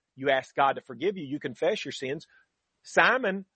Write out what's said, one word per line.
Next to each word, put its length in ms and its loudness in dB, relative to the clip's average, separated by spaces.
you 140 -4
ask 240 0
God 220 2
to 60 -12
forgive 360 -4
you, 80 -8
you 140 -6
confess 440 -2
your 100 -10
sins. 340 -8
Simon, 580 2